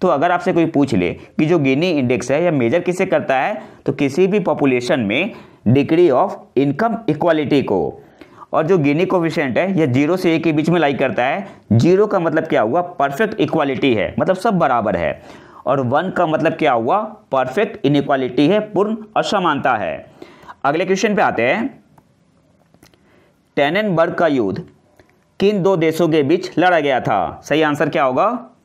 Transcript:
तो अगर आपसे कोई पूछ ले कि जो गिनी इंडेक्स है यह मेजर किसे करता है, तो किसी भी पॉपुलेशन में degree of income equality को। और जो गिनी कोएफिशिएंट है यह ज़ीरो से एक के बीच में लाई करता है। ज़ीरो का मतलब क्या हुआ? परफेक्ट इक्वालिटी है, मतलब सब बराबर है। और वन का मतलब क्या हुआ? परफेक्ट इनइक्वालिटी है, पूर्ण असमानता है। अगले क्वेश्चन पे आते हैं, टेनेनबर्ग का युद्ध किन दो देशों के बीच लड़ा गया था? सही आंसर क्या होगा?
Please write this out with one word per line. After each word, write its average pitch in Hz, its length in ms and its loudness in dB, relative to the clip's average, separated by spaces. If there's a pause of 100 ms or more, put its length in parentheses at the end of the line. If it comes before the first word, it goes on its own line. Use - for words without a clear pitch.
तो - 60 2
अगर 156 240 2
आपसे 175 220 0
कोई 165 120 2
पूछ 139 300 0
ले 87 180 0
कि - 320 -4
जो 170 140 2
गिनी 143 300 2
इंडेक्स 127 420 0
है 151 120 0
यह 175 80 2
मेजर 135 280 2
किसे 180 260 -2
करता 147 300 -2
है, 185 260 -4 (240)
तो - 80 -2
किसी 147 340 0
भी 202 120 0
पॉपुलेशन 139 600 0
में 123 320 -2 (360)
degree 143 440 4
of 139 180 2 (280)
income 143 380 0 (140)
equality 151 540 0
को। 80 400 -4 (500)
और 151 140 0
जो 190 100 2
गिनी 147 280 0
कोएफिशिएंट 165 520 -2
है 180 220 0
यह 160 60 2
ज़ीरो 143 320 0
से 180 180 0
एक 160 80 -2
के 165 80 0
बीच 151 180 0
में 175 100 2
लाई 143 140 2
करता 120 300 -2
है। 175 240 -4 (260)
ज़ीरो 175 340 4
का 202 120 -2
मतलब 160 240 0
क्या 147 180 0
हुआ? 127 200 0
परफेक्ट 175 580 -2
इक्वालिटी 139 540 0
है, 90 260 -2
मतलब 175 160 0
सब 208 180 -2
बराबर 120 420 0
है। - 520 -6 (180)
और 139 160 0
वन 147 280 -2
का 175 160 -2
मतलब 156 280 0
क्या 151 180 0
हुआ? 123 280 0 (320)
परफेक्ट 135 540 -2
इनइक्वालिटी 139 640 0
है, 208 120 2
पूर्ण 214 380 -2 (200)
असमानता 147 580 0
है। 82 300 -6 (580)
अगले 160 220 0
क्वेश्चन 196 300 0
पे 196 60 0
आते 123 200 0
हैं, 185 420 -2 (1700)
टेनेनबर्ग 170 580 0
का 175 140 2
युद्ध 127 360 0 (760)
किन 196 240 2
दो 190 140 2
देशों 160 320 2
के 151 140 2
बीच 151 360 -2
लड़ा 175 200 4
गया 139 200 0
था? 98 440 -2
सही 151 180 0
आंसर 151 280 0
क्या 156 140 0
होगा? 180 460 0 (160)